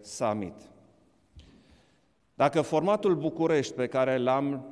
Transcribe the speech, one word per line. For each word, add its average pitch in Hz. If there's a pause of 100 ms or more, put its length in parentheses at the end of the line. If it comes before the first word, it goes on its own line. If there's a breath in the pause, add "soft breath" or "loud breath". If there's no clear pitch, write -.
summit. 107 (1800 soft breath)
Dacă 147
formatul 185
București, 156
pe 123
care 131
l-am 135